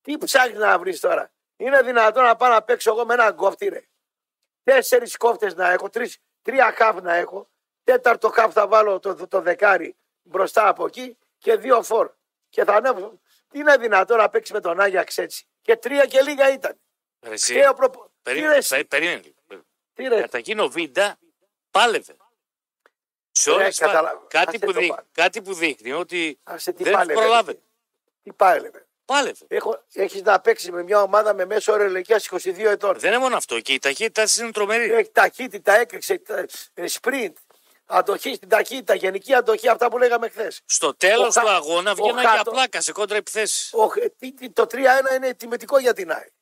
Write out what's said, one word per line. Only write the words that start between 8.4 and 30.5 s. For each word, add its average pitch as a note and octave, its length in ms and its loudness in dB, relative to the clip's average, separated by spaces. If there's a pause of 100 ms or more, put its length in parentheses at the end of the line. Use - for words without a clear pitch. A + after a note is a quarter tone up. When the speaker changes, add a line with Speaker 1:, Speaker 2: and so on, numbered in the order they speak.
Speaker 1:
θα G#3 140 2
βάλω G#3 320 4
το, F#3+ 160 -6
το, F3+ 140 -14
το F#3+ 120 -2
δεκάρι F3 560 0 (260)
μπροστά F#3+ 460 0
από - 180 -2
εκεί B3+ 320 -12 (200)
και A3+ 180 0
δύο A3+ 260 2
φορ. G#3+ 340 -2 (340)
Και G3+ 140 -2
θα G3+ 100 2
ανέβω. A3 460 -2 (280)
Τι C#4+ 100 -14
είναι D4 180 4
δυνατόν A3+ 400 2
να G#3 120 4
παίξει A3 240 -4
με G#3 80 -4
τον F3 200 -4
Άγιαξ F#3+ 380 0
έτσι; - 280 -10 (140)
Και A3 160 2
τρία C4+ 300 0
και C4 160 2
λίγα C#4 300 2
ήταν. - 280 -8 (400)
Speaker 2:
Ρε - 120 -14
εσύ, A#3+ 220 -4
Speaker 1:
Και C#4 140 6
ο C4 60 2
προπο-, - 360 -4 (120)
Speaker 2:
περί-, B3+ 180 -4
Speaker 1:
τι D#4 60 -2
ρε D4+ 100 4
εσύ; B3 180 0
Speaker 2:
πε-, C#3 100 0
περίμενε. D3+ 500 -4 (600)
Speaker 1:
Τι B3+ 140 -10
ρε; A3+ 120 2
Speaker 2:
Καταρχήν D3 400 -6
ο E3 80 0
Βίντα E3 500 -4 (520)
πάλευε. F#3+ 460 0 (1200)
Σε - 100 0
Speaker 1:
Ρε, - 60 4
Speaker 2:
όλες G3 120 2
τις F#3 100 -4
φα-, D#3+ 80 0
Speaker 1:
καταλα-, E3 420 0
Speaker 2:
κάτι E3+ 200 0
Speaker 1:
άσε A3 100 -8
Speaker 2:
που G3 140 -2
Speaker 1:
το F3 80 -2
Speaker 2:
δει-, E3+ 80 0
Speaker 1:
πάλι. - 240 -8
Speaker 2:
κάτι F#3 300 -2
που F#3+ 120 -8
δείχνει C#3+ 380 -4
ότι E3+ 500 -6
Speaker 1:
Άσε, E3+ 300 -10
τι F3+ 100 -10
Speaker 2:
δεν - 100 0
τους F#3 100 2
Speaker 1:
πάλευε, F3+ 180 -2
Speaker 2:
προλάβαινε. A3 380 0 (640)
Speaker 1:
τι G#3 100 -20
πάλευε. - 540 0 (180)
Speaker 2:
Πάλευε. B3+ 440 -4
Speaker 1:
Έχω, A3+ 440 -6
έχεις G3 300 -6
να F#3+ 180 2
παίξεις A3 300 -2